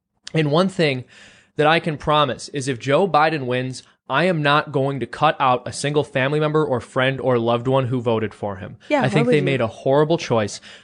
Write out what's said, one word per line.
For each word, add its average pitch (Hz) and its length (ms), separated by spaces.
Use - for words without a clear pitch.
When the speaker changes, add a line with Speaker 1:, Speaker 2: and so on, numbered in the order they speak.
Speaker 1:
And 156 200
one 180 160
thing 143 360
that 147 100
I 165 140
can 165 160
promise 147 540
is 131 180
if 131 100
Joe 139 300
Biden 151 380
wins, 127 360
I 139 180
am 175 180
not 147 280
going 139 300
to 117 60
cut 151 340
out 127 260
a 113 60
single 147 320
family 139 340
member 151 240
or 135 200
friend 131 400
or 123 160
loved 117 280
one 131 200
who 123 160
voted 110 320
for 101 220
him. 95 200
Speaker 2:
Yeah, 294 100
Speaker 1:
I - 80
think 208 60
Speaker 2:
why - 80
would 247 100
Speaker 1:
they - 60
Speaker 2:
you? 143 60
Speaker 1:
made 135 180
a 117 40
horrible 151 520
choice. 110 420